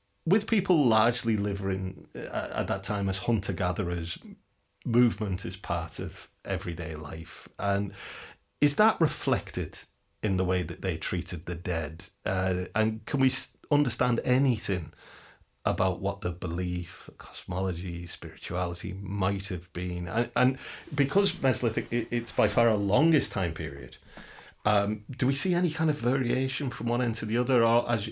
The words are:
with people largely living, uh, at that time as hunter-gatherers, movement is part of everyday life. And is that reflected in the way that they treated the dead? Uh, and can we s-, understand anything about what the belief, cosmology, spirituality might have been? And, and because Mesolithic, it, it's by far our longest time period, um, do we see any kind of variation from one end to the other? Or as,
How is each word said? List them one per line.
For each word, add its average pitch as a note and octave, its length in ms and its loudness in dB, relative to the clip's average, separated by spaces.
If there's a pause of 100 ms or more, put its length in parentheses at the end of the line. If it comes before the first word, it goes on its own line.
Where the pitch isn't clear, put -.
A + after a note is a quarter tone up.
(260)
with F#3+ 220 2
people G#3 280 2 (100)
largely A2 520 4
living, G2 800 -2
uh, A2+ 400 -6
at A2 120 -2
that G2 160 -2
time G2+ 260 -2
as F#2+ 100 -2
hunter-gatherers, F2+ 960 0 (680)
movement A2 600 2
is F2+ 100 -6
part E2 440 -4
of F2+ 300 -8 (140)
everyday E2+ 520 -4
life. E2 520 -10 (120)
And G2+ 340 0 (680)
is D3 180 4
that G#3+ 220 4
reflected A2+ 800 0 (440)
in F#2+ 140 2
the F#2 60 4
way F#2 200 2
that - 180 -8
they F2+ 160 -2
treated E2+ 480 -4
the E2+ 80 -6
dead? E2 520 -4 (200)
Uh, F#2+ 380 0 (100)
and A2 320 0
can - 140 -2
we C3+ 80 6
s-, - 280 -2 (140)
understand B2+ 560 2
anything A#2+ 680 2 (720)
about F#2+ 360 2
what F#2+ 220 -2
the F2 100 -2
belief, F2 760 -4 (120)
cosmology, F2+ 880 -6
spirituality F2 920 -6
might G2 500 -2
have F2 240 -6
been? F2 340 -4
And, - 280 -2
and C3 220 4 (380)
because D#3+ 380 2
Mesolithic, B2 580 0
it, A#2 180 -2
it's A#2+ 220 -4
by A2+ 160 4
far A#2 220 4
our A2 80 4
longest B2 540 4
time F2+ 220 0
period, C#2+ 440 -8 (680)
um, G#2 360 2 (120)
do B2 120 0
we C3+ 80 2
see F#3 180 0
any F3 160 2
kind D#3+ 220 0
of C3+ 80 -2
variation B2+ 720 0
from A#2+ 160 -6
one A#2+ 120 2
end A#2+ 160 0
to A#2 120 -4
the A2 100 0
other? B2 260 4
Or A#2+ 240 4
as, A2 240 0